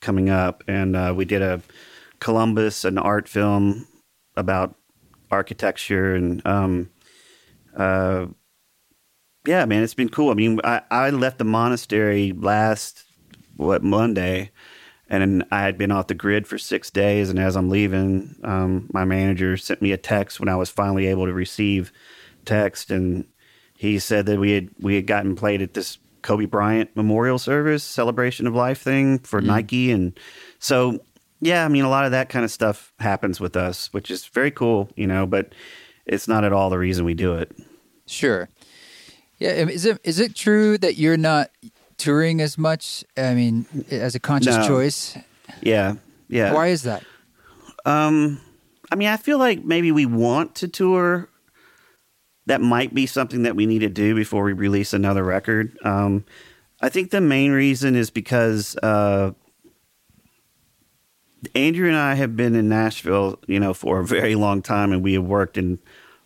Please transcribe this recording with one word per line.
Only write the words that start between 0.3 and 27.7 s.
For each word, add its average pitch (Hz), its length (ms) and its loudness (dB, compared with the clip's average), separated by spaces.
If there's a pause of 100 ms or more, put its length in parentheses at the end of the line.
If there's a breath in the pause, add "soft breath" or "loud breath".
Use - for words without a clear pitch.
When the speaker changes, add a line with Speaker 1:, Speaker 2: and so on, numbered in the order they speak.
Speaker 1:
And, 95 280 -2
uh, 90 200 -2
we 92 100 -2
did 98 160 -2
a 92 200 -2 (580 loud breath)
Columbus, 110 640 0
an 95 120 -2
art 104 300 -2
film 101 600 0 (480)
about 92 400 -2 (560)
architecture. 95 840 -2
And, 90 300 -2
um, 95 440 0 (880 soft breath)
uh, 95 520 0 (1160)
yeah, 165 200 2
man, 107 180 2
it's 113 100 -4
been 123 160 -2
cool. 147 220 2
I 104 40 2
mean, 110 280 2
I, 120 260 0
I 131 200 2
left 131 280 -2
the 117 60 -4
monastery 107 880 0
last, 104 720 -2 (540)
what, 85 260 0
Monday, 98 680 0 (580 loud breath)
and 95 420 2
I 101 120 -2
had 98 140 -2
been 101 140 -2
off 98 160 -2
the 98 60 -4
grid 101 340 -2
for 104 100 -10
six - 320 -6
days. 101 400 0
And 92 80 -2
as 92 200 0
I'm 92 120 0
leaving, 95 720 0
um, 95 500 -2
my 95 120 0
manager 95 520 0
sent - 240 -6
me 98 100 2
a 95 60 -2
text - 420 -4
when - 100 -2
I 92 60 0
was 92 140 -2
finally 98 380 -2
able 92 180 0
to 90 80 -4
receive 95 580 -2 (540 loud breath)
text. 104 440 -2
And 92 360 -2 (520 soft breath)
he 104 220 -2
said 104 280 0
that 104 120 0
we 101 120 2
had, 95 180 0 (100)
we 98 160 0
had 98 120 -2
gotten 101 280 0
played 101 260 -2
at 92 120 -8
this - 240 -8 (240)
Kobe 107 240 0
Bryant 107 500 0
memorial 113 420 2
service, 147 460 0